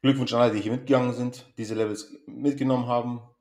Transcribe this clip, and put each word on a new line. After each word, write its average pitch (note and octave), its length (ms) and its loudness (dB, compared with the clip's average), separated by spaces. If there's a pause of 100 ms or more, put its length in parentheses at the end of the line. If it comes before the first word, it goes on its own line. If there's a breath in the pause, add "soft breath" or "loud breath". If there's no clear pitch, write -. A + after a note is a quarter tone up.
Glückwunsch C3 320 2
an A#2 60 4
alle, A#2 120 6
die G#2 80 0
hier G#2+ 120 -2
mitgegangen B2 420 2
sind, B2 320 -6 (100)
diese A2 180 -6
Levels G#2+ 400 -4 (120)
mitgenommen C3 600 0
haben. A#2+ 360 -2 (180)